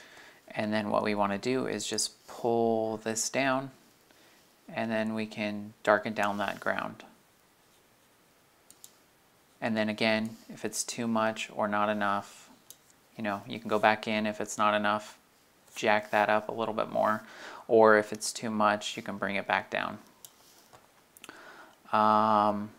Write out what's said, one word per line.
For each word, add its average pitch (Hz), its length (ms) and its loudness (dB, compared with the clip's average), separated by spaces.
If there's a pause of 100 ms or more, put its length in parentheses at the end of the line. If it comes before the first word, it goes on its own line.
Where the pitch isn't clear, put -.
(500)
And 107 240 -4
then 107 160 -2
what 104 140 0
we 107 100 0
wanna 101 240 0
do 127 300 -2
is 104 180 -6
just - 420 -6
pull 113 720 0
this 110 320 -4
down, 135 400 0 (1000)
and 117 240 -4
then 110 220 -2
we 110 120 -4
can 104 480 -8 (100)
darken 107 300 4
down 104 260 0
that 98 200 -2
ground. 101 440 -4 (2500)
And 113 160 -2
then 107 100 2
again, 110 500 0 (120)
if - 160 -10
it's - 180 -6
too 117 240 -6
much 110 480 0
or 107 120 0
not 104 220 0
enough, 101 600 -4 (680)
you 117 80 -10
know, 101 240 -6
you 123 120 -10
can 110 100 -12
go 107 100 2
back 107 280 2
in. 107 180 0
If 107 160 -6
it's - 160 -8
not 104 160 4
enough, 107 440 -2 (580)
jack 107 360 2
that 104 160 4
up 107 220 0
a - 20 -4
little 110 220 -4
bit 110 180 -4
more. 107 320 0 (440)
Or 110 300 10
if 104 140 2
it's - 220 -8
too 117 160 -8
much, 107 480 0
you 113 60 -10
can 101 140 -8
bring 98 180 -4
it 95 120 -4
back 95 220 0
down. - 300 -6 (1900)
Um, 107 880 4